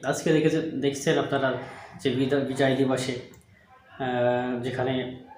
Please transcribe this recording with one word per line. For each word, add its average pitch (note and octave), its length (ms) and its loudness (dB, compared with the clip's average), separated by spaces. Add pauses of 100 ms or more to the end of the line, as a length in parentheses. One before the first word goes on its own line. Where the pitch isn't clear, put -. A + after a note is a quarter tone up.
আজকে C#3+ 280 0
দেখেছে-, D#3 480 2
দেখছেন C#3 380 0
আপনারা C3+ 300 0 (520)
যে C#3 100 0
বিদ-, C3+ 380 2
বিজয় C3 280 2
দিবসে, C3 360 2
আহ, B2 1500 -4
যেখানে B2+ 320 -2 (440)